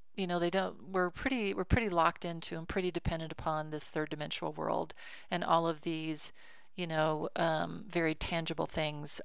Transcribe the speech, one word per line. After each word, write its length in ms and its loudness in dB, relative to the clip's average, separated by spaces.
You 100 0
know, 120 2
they 100 4
don't, 400 0
we're 220 2
pretty, 420 0
we're 120 0
pretty 260 4
locked 340 4
into 320 -4
and 100 -6
pretty 240 0
dependent 420 -2
upon 360 -2
this 220 -4
third 180 0
dimensional 420 -4
world 440 0
and 140 0
all 240 6
of 140 -2
these, 500 -2
you 120 -4
know, 500 2
um, 500 2
very 280 2
tangible 500 0
things, 600 -2